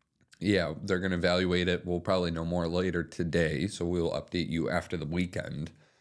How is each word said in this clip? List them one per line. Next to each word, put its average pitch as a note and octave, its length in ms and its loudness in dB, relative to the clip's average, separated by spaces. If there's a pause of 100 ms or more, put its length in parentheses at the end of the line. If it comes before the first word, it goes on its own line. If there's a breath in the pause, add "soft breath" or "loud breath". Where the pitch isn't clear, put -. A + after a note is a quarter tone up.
(400)
yeah, E2+ 420 2
they're F#2+ 180 0
gonna F#2 180 0
evaluate F2+ 500 4
it. F2+ 180 0
We'll F2 140 0
probably F2+ 320 0
know E2 140 -4
more E2+ 240 0
later F2 340 0
today, D#2+ 640 0
so G2+ 160 -6
we'll E2+ 280 0
update E2 360 -2
you D#2 220 0
after E2+ 260 -2
the D#2 100 -6
weekend. E2 640 -4 (300 soft breath)